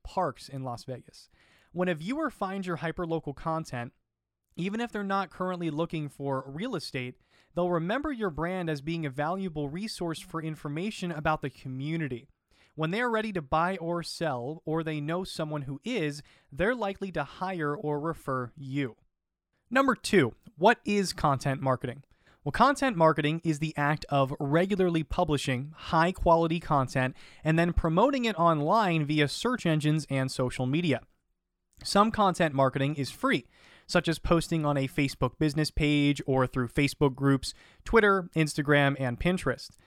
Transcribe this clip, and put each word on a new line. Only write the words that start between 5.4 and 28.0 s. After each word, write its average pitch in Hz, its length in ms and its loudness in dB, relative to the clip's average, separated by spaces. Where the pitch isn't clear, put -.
looking 156 360 -4
for 139 400 -4
real 190 280 -8
estate, 127 400 -8
they'll 175 160 0
remember 208 400 -2
your 220 180 -2
brand 165 400 -4
as 151 100 -2
being 160 280 -4
a - 20 -2
valuable 151 580 -4
resource 175 520 -6
for - 220 -8
information 160 720 -6
about 156 300 -2
the 143 80 -6
community. 135 800 -6
When 156 160 -2
they 214 100 -2
are 247 80 0
ready 220 240 -2
to 175 80 -2
buy 165 360 0
or 170 260 -4
sell, 147 600 -6
or 160 180 -2
they 156 180 -4
know 165 220 -2
someone 151 400 -6
who 135 200 -10
is, 156 380 -4
they're 185 240 0
likely 196 380 -6
to 156 100 -2
hire 160 520 -4
or 147 240 -4
refer 135 560 -4
you. 135 400 -4
Number 262 240 4
two, 143 400 4
what 208 300 6
is 202 260 2
content 139 480 0
marketing? 131 440 -2
Well, 143 80 -4
content 262 460 4
marketing 160 480 4
is 151 140 0
the 156 180 -4
act 147 320 0
of 139 280 2
regularly 170 640 2
publishing 147 720 0
high-quality 170 840 2
content 131 560 0
and 160 160 4
then 170 140 4
promoting 233 540 2